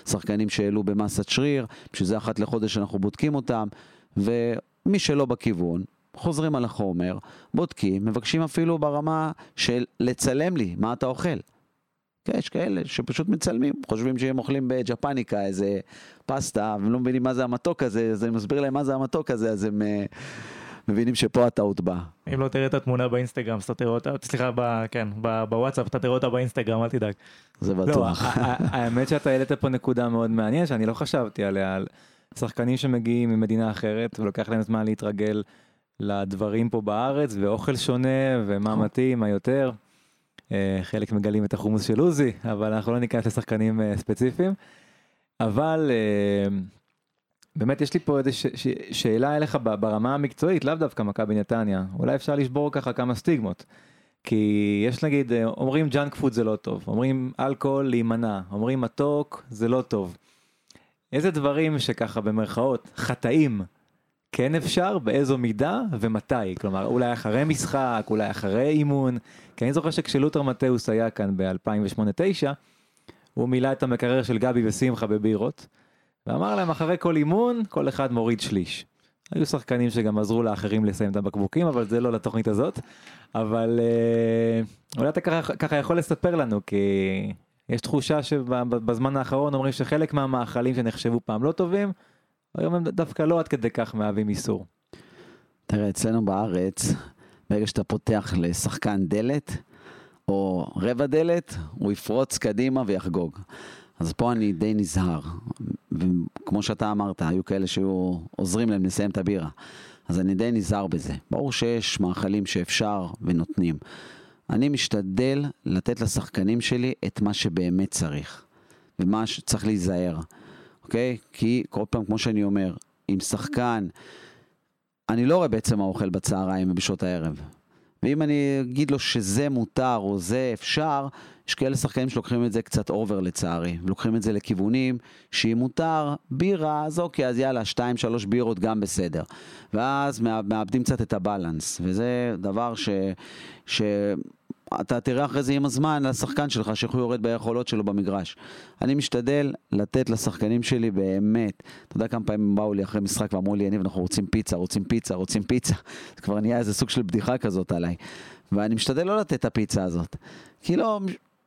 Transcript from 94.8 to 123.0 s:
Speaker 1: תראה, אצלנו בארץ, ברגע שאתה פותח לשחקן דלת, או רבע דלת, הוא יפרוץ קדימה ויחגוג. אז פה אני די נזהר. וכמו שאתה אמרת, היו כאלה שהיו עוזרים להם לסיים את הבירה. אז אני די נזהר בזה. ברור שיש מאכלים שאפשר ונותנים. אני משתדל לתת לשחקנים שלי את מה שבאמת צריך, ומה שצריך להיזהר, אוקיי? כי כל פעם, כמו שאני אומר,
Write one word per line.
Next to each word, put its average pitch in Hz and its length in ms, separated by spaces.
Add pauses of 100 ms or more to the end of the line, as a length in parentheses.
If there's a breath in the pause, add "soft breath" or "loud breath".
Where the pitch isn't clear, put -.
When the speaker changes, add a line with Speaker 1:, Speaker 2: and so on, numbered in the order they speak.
Speaker 1:
תראה, 104 240
אצלנו 113 340
בארץ, 95 680 (580 loud breath)
ברגע 104 160
שאתה 101 180
פותח 104 540
לשחקן 92 680
דלת, 113 500 (720 loud breath)
או 95 380 (100)
רבע 120 300
דלת, 165 500 (180)
הוא 101 180
יפרוץ 120 460
קדימה 127 480
ויחגוג. 92 520 (640 loud breath)
אז 82 120
פה 120 200
אני 107 200
די 107 220
נזהר. 90 460 (720)
וכמו 90 720
שאתה 107 280
אמרת, 101 320
היו 90 220
כאלה 98 220
שהיו 92 520 (120)
עוזרים 98 380
להם 98 160
לסיים 98 260
את 98 80
הבירה. 92 300 (600 loud breath)
אז 90 120
אני 95 140
די 113 180
נזהר 101 340
בזה. 80 280 (160)
ברור 135 220
שיש 117 480
מאכלים 95 460
שאפשר 101 600 (140)
ונותנים. 85 560 (760 loud breath)
אני 127 180
משתדל 127 760 (200)
לתת 113 360
לשחקנים 110 600
שלי 123 340 (120)
את - 140
מה 104 140
שבאמת 92 560
צריך, - 540 (540 soft breath)
ומה 107 280
שצריך 101 400
להיזהר, 90 520 (640 loud breath)
אוקיי? 120 320 (160)
כי 117 380
כל 104 200
פעם, 113 140
כמו 107 140
שאני 107 260
אומר, 98 300 (340)